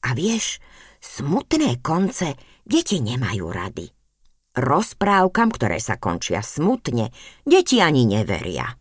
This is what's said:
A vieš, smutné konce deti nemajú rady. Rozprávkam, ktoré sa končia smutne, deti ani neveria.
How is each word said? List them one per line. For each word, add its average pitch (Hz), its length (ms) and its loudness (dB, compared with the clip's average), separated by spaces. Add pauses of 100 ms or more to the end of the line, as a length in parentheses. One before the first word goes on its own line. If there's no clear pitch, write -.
A 123 120 -2
vieš, 220 400 -2 (440)
smutné 214 840 -2
konce 170 480 0 (320)
deti 311 320 0
nemajú 110 480 -2
rady. 90 400 -8 (720)
Rozprávkam, 202 960 2
ktoré 87 320 -2
sa - 160 -4
končia 87 400 -4
smutne, 143 720 -2 (320)
deti 294 400 4
ani 139 240 4
neveria. 90 600 -2 (120)